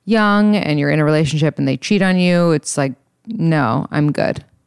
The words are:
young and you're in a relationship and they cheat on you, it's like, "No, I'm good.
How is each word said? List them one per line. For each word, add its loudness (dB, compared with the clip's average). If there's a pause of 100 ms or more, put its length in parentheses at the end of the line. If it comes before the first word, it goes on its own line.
young 2
and -2
you're 0
in 2
a 2
relationship 0
and -2
they 0
cheat -2
on 2
you, 2
it's -4
like, -2 (320)
"No, 0
I'm 0
good. -4 (220)